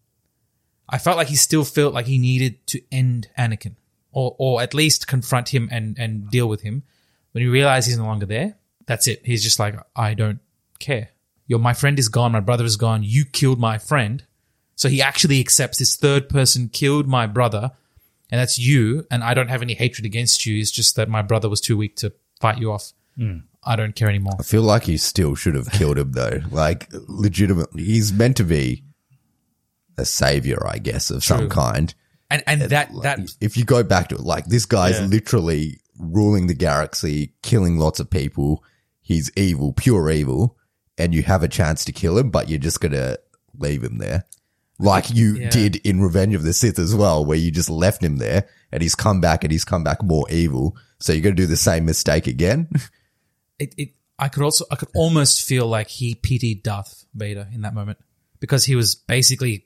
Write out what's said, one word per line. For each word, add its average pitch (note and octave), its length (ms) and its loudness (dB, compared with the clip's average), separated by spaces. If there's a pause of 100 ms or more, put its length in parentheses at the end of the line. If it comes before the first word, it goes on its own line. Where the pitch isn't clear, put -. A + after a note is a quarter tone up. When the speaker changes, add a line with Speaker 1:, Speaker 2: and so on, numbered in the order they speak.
(880)
Speaker 1:
I B2+ 80 -4
felt - 200 0
like D#3 100 0
he C#3+ 80 -4
still D3+ 280 2
felt C#3+ 300 0
like B2 140 -4
he C3+ 100 0
needed B2+ 500 0
to - 140 -8 (100)
end B2+ 360 0 (100)
Anakin A2+ 380 -4 (360)
or, C3 280 -2
or B2+ 240 2
at B2 100 -6
least D3+ 340 2
confront B2 420 -2
him A#2+ 220 0
and, A2 280 -6
and A2 320 -6
deal B2 180 2
with G#2+ 120 -4
him. A2+ 200 -6 (500)
When A#2+ 120 -4
he B2 40 2
realized C3 400 4
he's B2 120 0
no A2 60 -2
longer G#2+ 200 -4
there, B2+ 300 -6 (320)
that's - 200 0
it. - 180 -4
He's A#2 180 -2
just A2 160 0
like, G#2 160 -2 (200)
"I G#2+ 200 0
don't G#2 240 -2 (400)
care. A#2+ 300 -6 (380)
Your, A#2 120 2
my A#2+ 140 2
friend C#3 260 2
is A#2 100 2
gone. A#2+ 220 2
My A2+ 80 2
brother A2+ 260 0
is G#2+ 120 0
gone. A2+ 260 0
You B2 220 0
killed C3 340 0
my A2 180 0
friend." C3 460 -2 (520)
So - 140 -2
he C3+ 120 2
actually C#3 380 2
accepts - 380 0
this A#2 180 0
third C#3 340 2
person B2+ 380 2
killed C#3+ 400 0
my B2 200 2
brother, A2 440 0 (600)
and A#2+ 100 0
that's B2 160 -2
you, B2 540 2
and A#2+ 120 -2
I A#2+ 120 0
don't B2 140 0
have B2+ 120 -4
any A#2+ 140 -4
hatred A#2 300 -2
against A#2 420 0
you. G#2+ 120 0
It's G#2+ 120 -2
just - 240 0
that A2 140 0
my A2 120 -2
brother A2 260 0
was G2+ 140 -2
too A2 160 0
weak G#2 200 -4
to G#2 140 -6 (300)
fight A2+ 160 0
you A2 140 -4
off. G2+ 200 -10 (260)
Speaker 2:
Mm. F#2+ 260 -6 (220)
Speaker 1:
I A#2 120 0
don't G#2+ 180 -4
care G#2+ 140 2
anymore. G2 300 -2
Speaker 3:
I - 40 -6
feel A2 200 2
like A2 200 4
he D#2+ 140 0
still D2 380 0
should D#2+ 200 -2
have B1 160 -4
killed D2 260 2
him, C#2 160 -2
though. A#1 320 -2
<laughs> - 60 -8
Like, D2+ 380 -2 (180)
legitimately, F#2 760 0
he's G#2+ 280 2
meant A#2 260 4
to A2+ 60 2
be C#2+ 400 0 (1120)
a C2 80 -4
savior, C2+ 640 0
I - 120 -6
guess, A#1 320 -4
of C2 120 -4
some - 180 2
Speaker 1:
True. - 80 -2
Speaker 3:
kind. C#2 440 0 (360)
Speaker 1:
And, D3 180 -2
and D3 160 0
Speaker 3:
And, - 80 -2
Speaker 1:
that, C#3+ 220 0
Speaker 3:
like, A#2+ 100 -10
Speaker 1:
that C3 360 -6
Speaker 3:
if G#2 180 -2
you B2 60 2
go B2 200 4
back F2+ 260 2
to - 60 -6
it, - 60 -10
like, D#2+ 260 -4
this A2+ 180 2
guy's F#2+ 340 2
Speaker 1:
Yeah. G2+ 60 -2
Speaker 3:
literally E2 720 0 (180)
ruling F#2 500 2
the F2 80 2
galaxy, D2+ 800 -2 (100)
killing F2+ 340 2
lots D#2 220 0
of C#2 100 -6
people. D2 540 -2 (380)
He's D#2+ 360 -2
evil, D#2 360 0
pure F2+ 360 2
evil, D#2 480 0 (400)
and E2+ 160 0
you D#2+ 100 2
have F#2 200 2
a E2 40 0
chance D#2 380 -2
to - 60 -8
kill F2+ 260 0
him, B2 140 2
but B1 180 0
you're D#2 100 -2
just D#2 220 -4
gonna C2 360 -2 (400)
leave C#2+ 260 -4
him A1+ 160 -8
there. G#1+ 260 -4 (540)
Like G2 340 4
you A2+ 220 4
Speaker 1:
Yeah. A#2+ 140 -6
Speaker 3:
did G#2 280 2
in F#2+ 240 2
Revenge G2 320 2
of E2 100 -2
the E2 100 0
Sith G2 260 2
as F2 160 2
well, F2 280 4
where D2+ 140 2
you E2 140 2
just E2 180 -2
left E2+ 340 0
him D2 140 0
there, B1+ 300 -2 (240)
and D#2 100 -4
he's E2 140 0
come F#2+ 260 0
back, E2 220 2
and D#2 80 0
he's D#2+ 140 0
come E2+ 180 -2
back D2+ 200 -2
more D#2+ 280 2
evil. D#2+ 440 0 (240)
So - 140 0
you're D#2 80 0
gonna G2 140 2
do F#2 100 2
the E2 100 0
same E2 300 2
mistake D#2 420 0
again? F#2+ 480 0
<laughs> C#3+ 40 2 (800)
Speaker 1:
It, C#3+ 180 -10
it, C#3+ 120 -8 (280)
I C#3 120 -2
could C3+ 140 -4
also, D3 280 0
I D3 40 -4
could - 200 -10
almost D#3+ 520 2
feel B2+ 200 2
like A2 200 -2
he A#2 280 -6
pitied A2+ 480 -2
Darth G2+ 500 -8
Vader G#2 400 -10
in A2+ 80 -8
that G#2+ 140 -8
moment G#2 240 -8 (400)
because C3+ 260 0
he C3+ 100 2
was A2+ 200 0
basically B2 720 -2